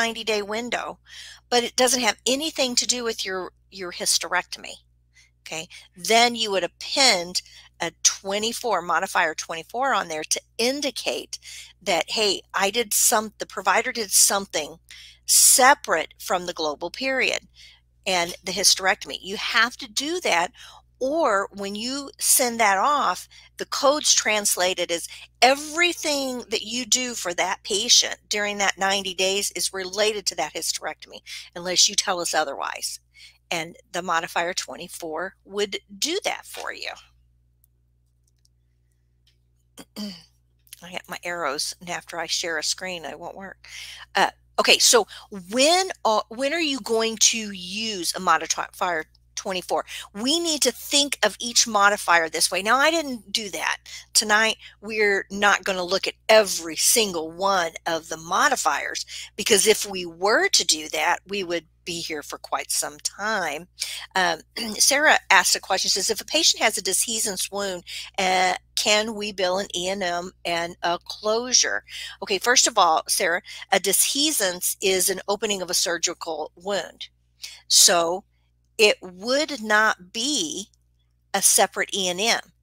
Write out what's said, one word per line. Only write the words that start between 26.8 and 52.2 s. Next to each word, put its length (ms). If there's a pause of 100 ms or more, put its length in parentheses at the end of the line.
do 280
for 220
that 280
patient 540 (100)
during 300
that 220
ninety 340
days 380
is 220
related 520
to 100
that 200
hysterectomy, 640 (340)
unless 320
you 80
tell 240
us 140
otherwise. 640 (520)
And 260 (140)
the 100
modifier 520
twenty-four 840 (100)
would 320 (220)
do 240
that 220
for 280
you. 180 (2750)
<clears throat> 200 (840)
I 100
got 160
my 160
arrows, 560
and 100
after 280
I 80
share 320
a 60
screen, 420
I 100
won't 220
work. 300 (480)
Uh, 160 (280)
okay, 200
so 280 (440)
when, 400 (120)
uh, 260
when 240
are 60
you 200
going 380
to 340
use 640
a 40
modifier 840 (300)
twenty-four? 500 (280)
We 260
need 240
to 80
think 500
of 180
each 280
modifier 600